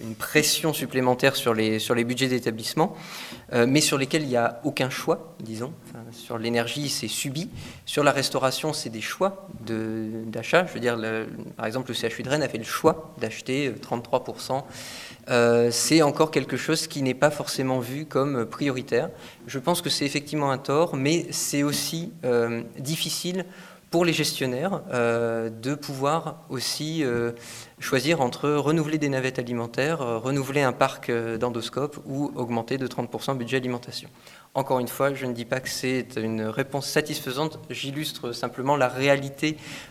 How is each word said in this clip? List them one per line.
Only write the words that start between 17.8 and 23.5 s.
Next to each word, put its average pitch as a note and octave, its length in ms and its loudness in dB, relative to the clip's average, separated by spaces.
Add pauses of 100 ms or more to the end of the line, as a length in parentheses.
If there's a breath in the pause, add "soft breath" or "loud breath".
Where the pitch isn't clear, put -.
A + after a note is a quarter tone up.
vu C3+ 260 -6
comme C3 400 2
prioritaire. C3 640 0 (360 loud breath)
Je C#3 120 -6
pense F3 240 0
que D3 80 0
c'est C#3+ 140 0
effectivement C#3+ 460 0
un B2+ 80 2
tort, D#3 380 2
mais D3 340 2
c'est - 320 0
aussi, E3 500 -2 (120)
euh, A#2 380 2 (160)
difficile E3+ 680 -2 (460 loud breath)